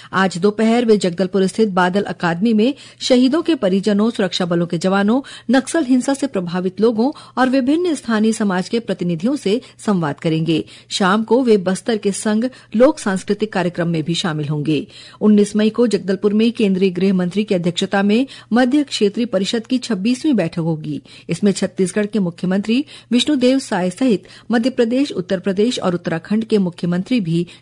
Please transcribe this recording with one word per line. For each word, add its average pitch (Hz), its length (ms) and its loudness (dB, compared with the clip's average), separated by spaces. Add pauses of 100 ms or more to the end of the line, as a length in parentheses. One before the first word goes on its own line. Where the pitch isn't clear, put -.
(140)
आज 185 240 0
दोपहर 220 480 2
वे 220 120 4
जगदलपुर 185 500 0
स्थित 220 240 0
बादल 180 320 0
अकादमी 180 500 -2
में 220 200 2 (260)
शहीदों 262 420 4
के 330 140 0
परिजनों, 202 540 2
सुरक्षा 190 360 -2
बलों 170 220 0
के 170 100 -4
जवानों, 202 440 2 (280)
नक्सल 269 360 2
हिंसा 254 280 2
से 254 140 -4
प्रभावित 185 540 -4
लोगों 233 300 2 (260)
और 254 120 2
विभिन्न 285 460 0
स्थानीय 220 380 0
समाज 196 360 -2
के 233 100 -2
प्रतिनिधियों 180 560 -4
से 220 240 -2 (180)
संवाद 165 420 -2
करेंगे। 160 440 0 (260)
शाम 202 340 0
को 233 200 2
वे 220 160 4
बस्तर 190 380 -4
के 202 140 -2
संग 220 380 -2 (260)
लोक 262 240 4
सांस्कृतिक 202 540 -4
कार्यक्रम 175 340 -2
में 165 160 -2
भी 165 120 -4
शामिल 151 320 -4
होंगे। 147 380 -2 (360)
उन्नीस 208 340 4
मई 214 140 2
को 233 180 2
जगदलपुर 196 460 0
में 226 180 2
केंद्रीय 196 380 2
गृह 180 240 0
मंत्री 180 300 0
की 208 120 -2
अध्यक्षता 175 480 -2
में 214 220 2 (280)
मध्य 254 300 4
क्षेत्रीय 220 420 -2
परिषद 220 420 -2
की 262 100 0
छब्बीसवीं 247 560 -2
बैठक 175 260 0
होगी। 156 420 -4 (280)
इसमें 196 220 0
छत्तीसगढ़ 190 540 -2
के 214 140 -4
मुख्यमंत्री 196 640 -2 (280)
विष्णुदेव 254 480 2
साय 185 300 -2
सहित 220 380 0 (240)
मध्य 240 180 2
प्रदेश, 247 420 0
उत्तर 185 280 -4
प्रदेश 202 400 0
और 180 160 -2
उत्तराखंड 175 500 -4
के 220 120 2
मुख्यमंत्री 180 640 -2
भी 170 240 0 (160)